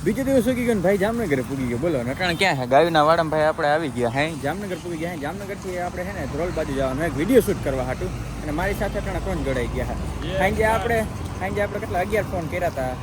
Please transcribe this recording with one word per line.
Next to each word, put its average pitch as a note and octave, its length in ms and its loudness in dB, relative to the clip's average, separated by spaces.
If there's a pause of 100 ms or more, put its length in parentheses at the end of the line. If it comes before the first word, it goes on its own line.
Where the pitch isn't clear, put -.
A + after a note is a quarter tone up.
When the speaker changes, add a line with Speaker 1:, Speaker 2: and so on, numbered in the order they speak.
Speaker 1:
બીજે A3+ 200 2
દિવસ C4 220 4
ઉગી B3 180 2
ગયો A#3 100 2
ને G3 60 2
ભાઈ F#3+ 180 4
જામનગર F3 440 0
પૂગી C3 240 -2
ગયો. A#2+ 120 -2
બોલો D3 240 0
નટાણ E3+ 320 0
ક્યાં F3 220 2
છે? B2+ 100 -2
ગાયુના D#3 360 6
વાડામાં D#3+ 280 6
ભાઈ D#3 120 2
આપણે D3+ 260 2
આવી D#3 200 2
ગયા A#2+ 200 0
હે, C#3+ 240 0 (100)
જામનગર F3+ 340 -4
પૂગી E3 200 -8
ગયા E3+ 160 -4
હે. E3+ 60 -8
જામનગરથી F#3 600 -6
આપણે F3+ 260 -6
છે F#3+ 160 -6
ને C#3 60 -4
ધ્રોલ D#3+ 240 -2
બાજુ D#3 220 -2
જવાનું C3+ 320 0
એક D#3+ 120 -2
વીડિયો G#3 240 6
શૂટ - 240 -2
કરવા C3 200 0
હાટુ B2+ 220 -4 (360)
અને D3+ 100 -4
મારી F#3+ 220 -2
સાથે G3+ 240 -2
અટાણે F#3 200 -4
કોણ F3 260 -2
જોડાઈ B2+ 220 0
ગયા B2 180 -2
હે? - 440 -4
Speaker 2:
યે. C#3+ 100 -2
Speaker 1:
સાંજે G#3 260 2
આપણે, A3+ 420 2 (320)
સાંજે G3 240 -2
આપણે G3+ 180 -2
કેટલા G3+ 180 -4
અગિયાર G3+ 260 0
ફોન F3 220 -4
કર્યા F3 220 -2
હતા B2+ 340 -4